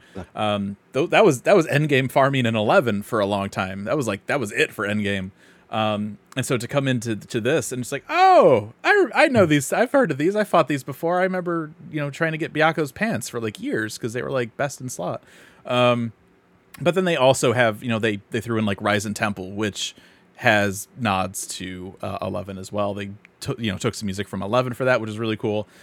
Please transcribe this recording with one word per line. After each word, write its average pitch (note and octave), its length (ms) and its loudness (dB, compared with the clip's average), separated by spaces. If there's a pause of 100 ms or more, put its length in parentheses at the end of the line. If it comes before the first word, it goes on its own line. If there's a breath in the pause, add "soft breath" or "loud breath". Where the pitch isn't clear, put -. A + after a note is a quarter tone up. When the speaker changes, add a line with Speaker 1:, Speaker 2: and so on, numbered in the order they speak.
(160 loud breath)
Speaker 1:
Yeah. F#2 80 -12 (120)
Speaker 2:
Um, G2+ 420 -4 (160)
th-, C#3+ 160 0
that F3+ 160 6
was, C#3 160 4
that E3+ 140 4
was E3 120 4
endgame C3+ 420 2
farming C3+ 360 2
in A2+ 100 0
eleven A2+ 460 2
for A2+ 180 -4
a G2+ 60 2
long G2 240 -2
time. G2 340 -6
That G#2 140 -2
was B2+ 100 -2
like, G2+ 200 -4
that C#3 120 -2
was G2+ 140 -6
it C#3+ 180 0
for G#2 160 -6
endgame. G2+ 440 -2 (380 soft breath)
Um, G#2+ 480 -2 (200)
and B2+ 80 -4
so C3+ 100 0
to A2+ 120 -4
come C#3 200 -2
into, A#2 300 -2
to - 240 -6
this C3+ 320 -2
and B2 80 -6
it's - 100 -8
like, C#3+ 160 -8
"Oh, C4+ 640 6 (140)
I, F#4+ 300 4
I D4 120 6
know A#3 180 6
these. D3 280 2
I've G#3 180 2
heard B3 200 4
of C3+ 60 -2
these. F3 180 0
I G#3+ 100 2
fought G3+ 240 2
these C#3+ 140 -2
before. E3 360 -2
I F#3 40 2
remember, F3 480 -4 (200)
you D3+ 80 -4
know, C#3+ 100 -4
trying D#3+ 220 -2
to D#3+ 60 -6
get D#3 160 -6
Byaku's D#3 400 2
pants G3 340 -4
for, A#2 140 -6
like, A2 180 -6
years F#3 380 -4
'cause A2+ 160 -6
they B2 80 -4
were, C3+ 100 -6
like, B2 240 -4
best C#3 240 -6
in B2+ 80 -10
slot." C#3+ 360 -8 (420 loud breath)
Um, B2 480 2 (680)
but D#3+ 160 0
then F#3 100 2
they E3+ 100 2
also C3 380 6
have, A2+ 300 2
you B2+ 60 -6
know, A2+ 100 0
they, G#2 300 0
they A#2 100 -2
threw A2+ 200 -4
in, A2 60 0
like, G2+ 140 -2
Ryzen G#2 360 0
Temple, G2 360 -4
which G2+ 440 -6 (420 soft breath)
has G#2 500 2 (120)
nods F#2+ 480 -2
to, F#2 560 -12
uh, G2 180 -8
eleven G2 380 -8
as F#2+ 120 -14
well. G2+ 220 -2
They G2+ 160 -8 (300)
took, - 200 -8
you A2+ 120 -2
know, G2 80 -4
took A2+ 160 -2
some G#2+ 100 -10
music G2 220 -6
from F#2+ 160 -8
eleven B2 300 -2
for C3 120 -4
that, B2 160 2
which A2 80 -8
is G#2 80 -10
really A2 200 -4
cool. G#2+ 300 -4 (160 loud breath)